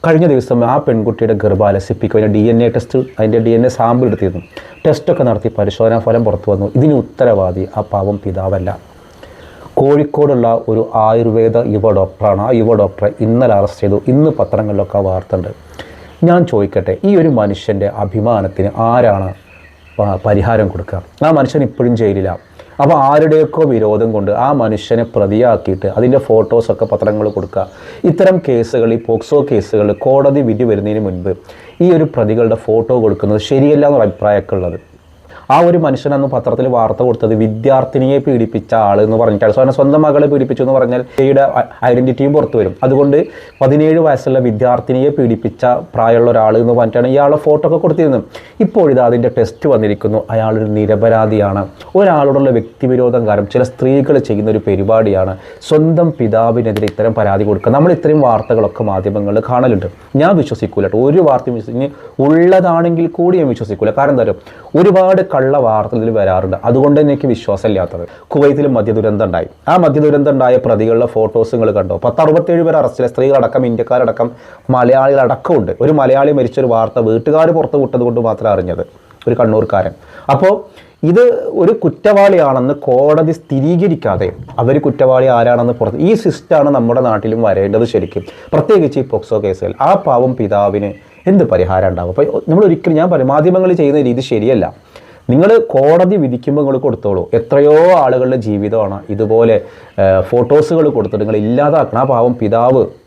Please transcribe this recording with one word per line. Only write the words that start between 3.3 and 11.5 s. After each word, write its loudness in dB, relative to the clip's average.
ഡി 2
എൻ 2
എ 2
സാമ്പിൾ 0
എടുത്തിരുന്നു. -4
ടെസ്റ്റൊക്കെ 0
നടത്തി -2
പരിശോധനാ 0
ഫലം 0
പുറത്തു -4
വന്നു. -2
ഇതിന് 2
ഉത്തരവാദി -2
ആ -4
പാവം -2
പിതാവല്ല, -4
കോഴിക്കോടുള്ള 2
ഒരു 0
ആയുർവേദ 2